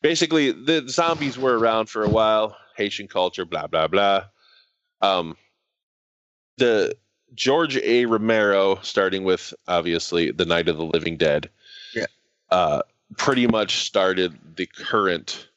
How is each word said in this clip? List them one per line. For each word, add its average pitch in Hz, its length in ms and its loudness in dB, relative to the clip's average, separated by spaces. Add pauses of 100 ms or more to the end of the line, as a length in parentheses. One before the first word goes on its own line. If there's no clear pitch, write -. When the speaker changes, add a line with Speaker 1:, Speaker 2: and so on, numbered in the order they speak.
Speaker 1:
Basically, 156 480 2
the 139 380 -2
zombies 147 500 -2
were 127 180 2
around 113 300 2
for 110 160 -6
a 104 60 0
while. 110 480 2 (200)
Haitian 101 300 -6
culture, 92 380 -4
blah, 80 240 -8
blah, 80 180 0
blah. 98 380 2 (760)
Um, 87 360 0 (1200)
the 110 380 2 (380)
George 139 440 0
A. 123 280 2
Romero, 104 760 2
starting 95 420 -2
with, 92 300 -2 (140)
obviously, 85 640 0
The 87 120 0
Night 85 240 0
of 80 80 -2
the 80 80 -4
Living 80 320 -4
Dead, 76 320 0 (460)
Speaker 2:
Yeah. - 120 -6 (440)
Speaker 1:
uh, 87 320 2 (340)
pretty 127 300 2
much 110 400 0
started 92 500 0 (200)
the 90 100 -6
current - 920 -4